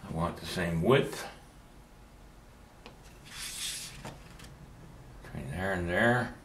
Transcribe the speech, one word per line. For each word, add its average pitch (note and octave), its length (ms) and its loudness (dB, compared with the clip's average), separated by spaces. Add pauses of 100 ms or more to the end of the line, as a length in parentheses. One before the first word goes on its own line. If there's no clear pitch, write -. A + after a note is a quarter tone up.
I D2 60 -4
want E2 240 2
the - 80 -10
same E2+ 380 2
width. - 420 6 (4000)
Between C#2+ 260 -8
there F#2 240 0
and F2 160 0
there. A2+ 560 6